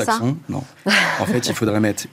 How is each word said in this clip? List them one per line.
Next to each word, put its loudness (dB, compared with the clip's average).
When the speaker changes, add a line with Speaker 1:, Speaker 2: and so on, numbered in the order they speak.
Speaker 1:
ça ? 2
Speaker 2:
anglo-saxons, 0
non. -4
Speaker 1:
<laughs> 0
Speaker 2:
En 0
fait, 0
il -2
faudrait 2
mettre 0